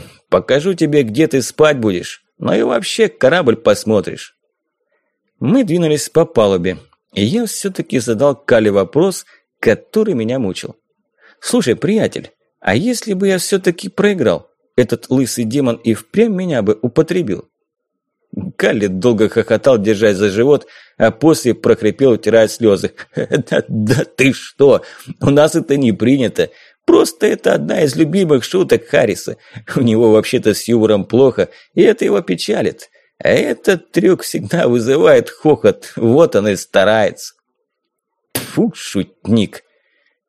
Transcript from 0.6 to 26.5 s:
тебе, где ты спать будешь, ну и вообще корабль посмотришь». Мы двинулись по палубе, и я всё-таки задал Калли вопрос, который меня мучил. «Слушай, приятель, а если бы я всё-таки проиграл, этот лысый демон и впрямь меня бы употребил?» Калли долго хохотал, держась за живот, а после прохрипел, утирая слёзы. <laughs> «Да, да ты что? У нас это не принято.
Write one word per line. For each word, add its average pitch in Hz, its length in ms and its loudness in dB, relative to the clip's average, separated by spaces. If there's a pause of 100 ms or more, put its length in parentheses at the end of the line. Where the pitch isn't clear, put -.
тебе, 147 300 0
где 120 240 0
ты 135 140 0
спать 151 380 0
будешь, 98 440 -4 (140)
ну 160 160 -4
и 220 100 0
вообще 226 460 -2
корабль 131 480 0
посмотришь». - 800 -2 (1040)
Мы 214 260 0
двинулись 156 440 -2
по 160 160 2
палубе, 95 520 0 (360)
и 101 100 -2
я 208 220 0
всё-таки - 540 -6
задал 123 360 0
Калли 107 340 2
вопрос, 117 560 0 (340)
который 202 540 0
меня 120 260 -4
мучил. 95 360 -8 (720)
«Слушай, 139 280 0
приятель, - 560 -4 (280)
а 95 160 0
если 220 380 -4
бы 190 140 -2
я 190 100 0
всё-таки 185 520 -4
проиграл, 165 600 -2 (260)
этот 120 360 -2
лысый 123 340 -2
демон 120 300 -2
и - 180 -2
впрямь 214 400 -2
меня 175 300 -2
бы 104 180 0
употребил?» 156 680 -2 (1120)
Калли 120 300 0
долго 101 420 0
хохотал, 117 480 2
держась 104 400 0
за 104 120 0
живот, 123 360 0 (320)
а 110 140 2
после 143 420 2
прохрипел, 113 600 2
утирая 110 340 2
слёзы. 101 460 0 (100)
<laughs> - 120 -20
«Да, - 520 -4
да 113 380 -2
ты 131 280 0
что? - 480 2 (400)
У 135 80 0
нас 151 260 2
это 143 220 -2
не 127 140 2
принято. 110 580 0 (360)